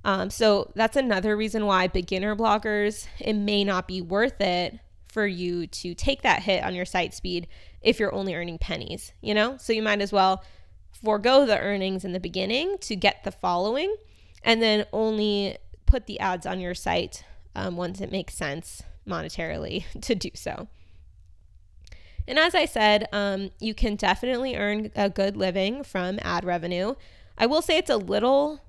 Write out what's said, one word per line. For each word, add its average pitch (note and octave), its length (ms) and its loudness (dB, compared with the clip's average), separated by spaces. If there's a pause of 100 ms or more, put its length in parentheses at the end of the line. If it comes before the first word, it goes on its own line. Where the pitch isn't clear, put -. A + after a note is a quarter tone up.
Um, F#3+ 240 0
so G#3 460 2
that's A3+ 220 2
another G#3+ 380 2
reason G#3+ 300 -2
why F#3 220 4
beginner F#3+ 500 -2
bloggers, G#3+ 680 0 (120)
it - 140 -2
may G#3 320 0
not F#3 240 0
be F#3 140 -6
worth G3+ 360 0
it F3+ 400 0 (320)
for G#3+ 160 0
you F3 400 -2
to F3 280 -10
take - 280 0
that A3 200 4
hit G3 200 2
on F#3 120 -2
your F3+ 100 -4
site F3+ 300 -2
speed F3 340 -6 (320)
if - 180 2
you're G#3 160 0
only F#3+ 200 -4
earning E3+ 240 -8
pennies, - 640 -6
you G#3+ 100 -2
know? A3+ 240 2
So - 160 -2
you A3 100 2
might G#3 200 2
as G3+ 100 -2
well F#3+ 320 4 (460)
forego A3 560 4
the G#3+ 120 4
earnings F#3+ 460 -2
in F3+ 80 -4
the F#3 80 -4
beginning G#3+ 600 -2
to - 160 -6
get - 280 0
the G3 60 -4
following A3 680 -2 (460)
and A3+ 180 4
then G#3+ 320 4
only G#3+ 640 0 (300)
put - 200 4
the - 140 -8
ads F#3 240 0
on F#3 160 -4
your F3+ 140 -6
site, - 500 -4 (320)
um, F3+ 220 -6
once F#3 240 -6
it - 100 -8
makes - 220 -6
sense D#3 480 -8 (260)
monetarily D#3+ 840 -6
<laughs> - 100 -10
to A#3+ 120 0
do - 200 -4
so. - 340 -10 (1600)
And C#4 120 0
as F4 160 4
I D#4 100 6
said, G#3+ 480 4
um, G3 380 -2 (100)
you A3 140 -4
can G#3 220 2
definitely B3 600 0
earn G#3 400 -2
a G3+ 140 2
good G3 260 0
living G3 460 0
from F#3+ 400 -4
ad F3 220 -2
revenue. F3+ 500 -2 (420)
I A3+ 100 4
will D4+ 140 4
say E4 160 2
it's F4+ 140 0
a A3+ 80 4
little C4 720 2